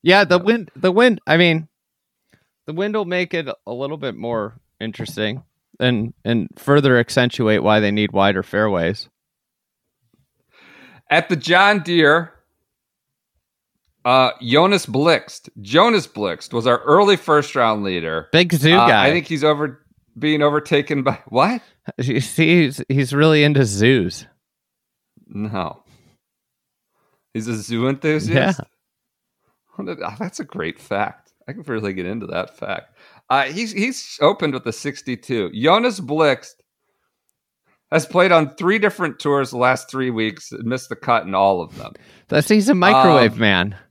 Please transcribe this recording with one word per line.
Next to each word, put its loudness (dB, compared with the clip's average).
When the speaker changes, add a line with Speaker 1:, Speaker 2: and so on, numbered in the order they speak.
Speaker 1:
Yeah, 4
the 2
Speaker 2:
Yeah. -4
Speaker 1:
wind, -2
the 0
wind, 2
I 2
mean, 2
the -12
wind -4
will -2
make -4
it -6
a -10
little -8
bit -8
more -6
interesting -8
and, -2
and -2
further 4
accentuate 0
why 2
they 0
need -2
wider 0
fairways. -2
Speaker 2:
At 2
the 0
John 2
Deere, 2
uh, 4
Jonas 2
Blixt. -2
Jonas 2
Blixt -8
was -4
our 2
early 4
first 0
round 0
leader. -6
Speaker 1:
Big 2
zoo 4
Speaker 2:
Uh, 6
Speaker 1:
guy. 4
Speaker 2:
I 4
think -2
he's -4
over, -2
being 0
overtaken 0
by, -2
what? 0
Speaker 1:
You -2
see, 2
he's, -4
he's -2
really 4
into 2
zoos. 0
Speaker 2:
No. -8
He's -8
a -4
zoo -4
enthusiast? -2
Speaker 1:
Yeah. -12
Speaker 2:
What -12
did, -10
oh, -10
that's -12
a -10
great -10
fact. -8
I -14
can -16
really -6
get -8
into -8
that -8
fact. -12
Uh, 0
he's, -8
he's -8
opened 0
with -8
a -6
sixty-two. -8
Jonas 0
Blixt -2
has -2
played 2
on 2
three 0
different -4
tours -2
the -10
last -2
three -6
weeks -6
and -14
missed -6
the -10
cut -2
in -10
all 2
of -12
them. -16
Speaker 1:
That's, 0
he's 4
a 4
microwave 6
Speaker 2:
Um, -10
Speaker 1:
man. 2